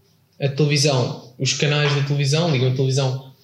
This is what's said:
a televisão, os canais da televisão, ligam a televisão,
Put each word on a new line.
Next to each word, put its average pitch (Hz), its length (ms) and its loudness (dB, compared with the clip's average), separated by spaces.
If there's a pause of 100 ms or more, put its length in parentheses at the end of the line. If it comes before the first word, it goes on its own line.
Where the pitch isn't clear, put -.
(420)
a 139 60 0
televisão, 143 880 0
os 135 160 -2
canais 147 400 0
da 143 80 0
televisão, 147 500 0
ligam 127 180 2
a 127 60 0
televisão, 131 520 0 (160)